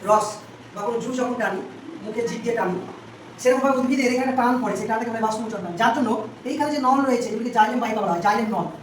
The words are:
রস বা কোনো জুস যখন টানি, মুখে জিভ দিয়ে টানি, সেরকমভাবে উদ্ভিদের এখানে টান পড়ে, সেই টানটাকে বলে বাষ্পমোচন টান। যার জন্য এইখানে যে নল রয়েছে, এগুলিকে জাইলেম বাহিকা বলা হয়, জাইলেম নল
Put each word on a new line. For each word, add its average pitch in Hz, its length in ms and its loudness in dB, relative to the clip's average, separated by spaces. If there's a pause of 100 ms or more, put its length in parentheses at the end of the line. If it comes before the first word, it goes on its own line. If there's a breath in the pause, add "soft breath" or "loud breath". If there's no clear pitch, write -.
রস 214 180 6 (480)
বা 208 120 -8
কোনো 233 160 0
জুস 254 180 -4
যখন 254 220 0
টানি, 185 180 -2 (440)
মুখে 220 240 -4
জিভ 233 160 -6
দিয়ে 233 140 0
টানি, 185 180 0 (640)
সেরকমভাবে 254 400 4
উদ্ভিদের 254 340 2
এখানে 254 260 2
টান 247 120 4 (100)
পড়ে, 202 160 -2
সেই 214 100 -4
টানটাকে 226 240 -2
বলে 226 140 -2
বাষ্পমোচন 220 380 -4
টান। 175 160 -6
যার 226 160 6
জন্য 240 140 2 (380)
এইখানে 294 260 0
যে 294 120 0
নল 269 120 6 (100)
রয়েছে, 240 240 2
এগুলিকে 233 240 -4
জাইলেম 233 260 4
বাহিকা 214 200 0
বলা 185 120 2
হয়, 175 120 -2
জাইলেম 214 280 2
নল 165 120 0 (160)